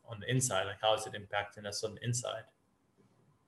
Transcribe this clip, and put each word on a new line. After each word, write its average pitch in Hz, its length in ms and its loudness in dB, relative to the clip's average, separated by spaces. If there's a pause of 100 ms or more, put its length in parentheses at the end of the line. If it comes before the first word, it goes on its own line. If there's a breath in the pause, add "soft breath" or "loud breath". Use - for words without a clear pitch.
on 104 140 -10
the - 100 -6
inside? 123 360 4
Like, 101 160 -6
how 110 120 8
is 107 120 0
it 101 80 -8
impacting 101 500 -4
us 101 200 -4
on 101 100 -4
the 98 100 -10
inside? 113 400 -2 (1040)